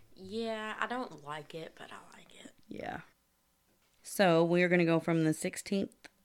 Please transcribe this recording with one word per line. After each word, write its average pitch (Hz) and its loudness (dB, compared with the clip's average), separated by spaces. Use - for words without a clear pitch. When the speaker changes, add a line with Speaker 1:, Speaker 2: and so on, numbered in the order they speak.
Speaker 1:
Yeah, 214 -8
I 220 -2
don't 220 -8
like 147 -12
it, 160 -12
but - -16
I - -20
like - -20
it. - -18
Speaker 2:
Yeah. - -10
So 170 4
we're 175 4
gonna 175 6
go 165 4
from 165 2
the 156 4
sixteenth - -4